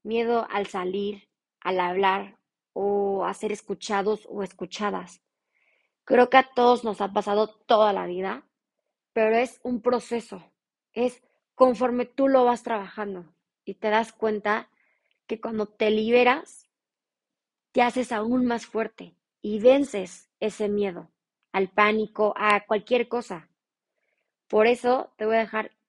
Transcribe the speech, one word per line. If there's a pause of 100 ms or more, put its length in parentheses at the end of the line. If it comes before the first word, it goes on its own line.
miedo
al
salir, (320)
al
hablar (340)
o
a
ser
escuchados
o
escuchadas. (840)
Creo
que
a
todos
nos
ha
pasado
toda
la
vida, (640)
pero
es
un
proceso, (520)
es (320)
conforme
tú
lo
vas
trabajando (320)
y
te
das
cuenta (560)
que
cuando
te
liberas, (1040)
te
haces
aún
más
fuerte (260)
y
vences (100)
ese
miedo (420)
al
pánico,
a
cualquier
cosa. (1000)
Por
eso
te
voy
a
dejar (160)